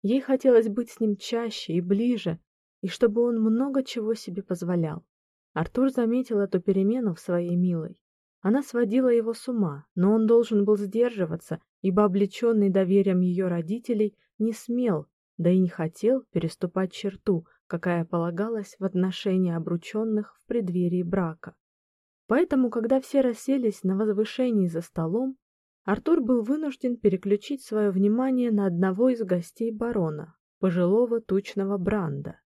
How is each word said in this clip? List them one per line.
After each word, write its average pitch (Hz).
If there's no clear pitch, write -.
Ей 233
хотелось 262
быть 233
с -
ним 214
чаще 233
и 175
ближе, 196
и 196
чтобы 226
он 240
много 262
чего 226
себе 196
позволял. 170
Артур 247
заметил 240
эту 190
перемену 196
в -
своей 175
милой. 175
Она 240
сводила 247
его 233
с -
ума, 190
но 190
он 220
должен 226
был 208
сдерживаться, 196
ибо 190
облеченный 202
доверием 190
ее 180
родителей 208
не 220
смел, 233
да 165
и 185
не 180
хотел 202
переступать 180
черту, 190
какая 170
полагалась 180
в 190
отношении 185
обрученных 208
в -
преддверии 180
брака. 170
Поэтому, 262
когда 233
все 277
расселись 247
на 190
возвышении 214
за 165
столом, 202
Артур 311
был 233
вынужден 262
переключить 202
свое 214
внимание 240
на 202
одного 190
из 233
гостей 185
барона, 202
пожилого 190
тучного 196
Бранда 170